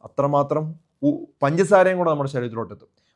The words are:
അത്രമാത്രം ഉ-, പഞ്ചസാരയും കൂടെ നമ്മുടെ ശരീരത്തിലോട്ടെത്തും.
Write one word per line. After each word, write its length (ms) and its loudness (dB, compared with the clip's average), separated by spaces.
അത്രമാത്രം 560 -2
ഉ-, 140 -2
പഞ്ചസാരയും 560 4
കൂടെ 140 0
നമ്മുടെ 200 -4
ശരീരത്തിലോട്ടെത്തും. 560 -8